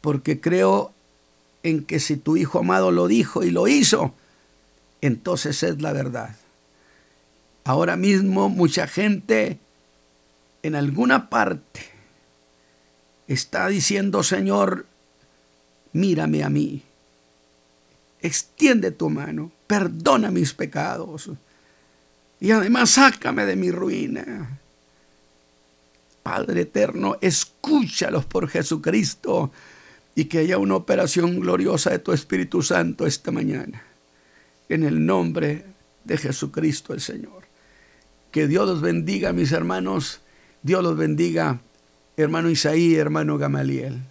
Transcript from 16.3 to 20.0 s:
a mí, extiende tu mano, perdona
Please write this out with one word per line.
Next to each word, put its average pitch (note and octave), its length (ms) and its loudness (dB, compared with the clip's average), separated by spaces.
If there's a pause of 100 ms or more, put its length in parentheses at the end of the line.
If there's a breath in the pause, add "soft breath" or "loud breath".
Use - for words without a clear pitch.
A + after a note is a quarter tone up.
a D3 60 -2
mí, C#3+ 340 -2 (1400)
extiende G3 680 2
tu D#3+ 180 -4
mano, D3+ 420 -6 (160)
perdona G3 640 2